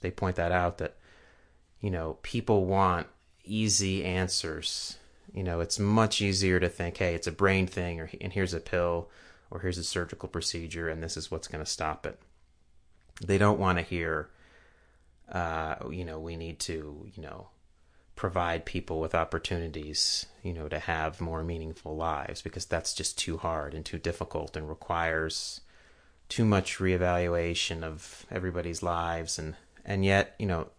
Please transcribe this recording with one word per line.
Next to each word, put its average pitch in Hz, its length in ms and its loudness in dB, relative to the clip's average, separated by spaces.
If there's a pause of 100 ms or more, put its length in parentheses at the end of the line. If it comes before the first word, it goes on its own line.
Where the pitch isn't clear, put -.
they 90 100 -2
point 92 240 0
that 85 160 2
out, 87 260 2
that, - 200 -4 (800)
you 104 100 -2
know, 80 320 -2
people 107 440 4
want 92 420 4 (360)
easy 101 600 2
answers. 90 920 -2 (360)
You 98 100 -4
know, 85 180 0
it's - 180 0
much 107 420 6
easier 95 380 4
to 87 100 4
think, 85 280 -4
"Hey, 87 180 2
it's 82 100 -4
a 87 60 -2
brain 95 360 6
thing," 87 340 -4
or, 78 80 -8 (100)
"And 95 140 -6
here's 92 200 0
a 80 60 0
pill," 87 500 2 (400)
or, 87 120 -8
"Here's 90 160 -2
a 85 60 -4
surgical 87 460 -4
procedure, 82 600 -4
and 80 120 -4
this 82 160 -6
is 80 140 -8
what's 80 160 -6
gonna 78 180 -6
stop - 400 -4
it." - 140 -8 (1040)
They 98 120 4
don't 104 220 6
wanna 92 220 4
hear, 82 480 -2 (1000)
uh, 80 440 -2 (140)
you 87 140 -6
know, 80 160 -8
"We 82 160 -8
need 82 240 -8
to, 78 560 -8
you 80 80 -12
know, 90 240 -14 (680)
provide 85 500 0
people 87 340 -4
with 80 140 0
opportunities, 80 1120 0 (160)
you 95 100 -4
know, 80 160 -6
to 76 120 -2
have 80 420 -2
more 80 220 -2
meaningful 80 520 -6
lives," 78 460 -2
because - 240 -8
that's - 300 -2
just - 220 -4
too 80 200 -2
hard 78 380 -2
and 78 100 -6
too 87 140 -6
difficult - 580 -4
and 78 100 -6
requires 80 920 -2 (640)
too - 160 2
much 104 360 4
reevaluation 87 1040 2
of - 480 -10
everybody's 87 500 -2
lives. 85 560 -2
And, 78 180 -6 (300)
and 98 180 2
yet, 98 360 4
you 107 80 0
know, 85 320 -2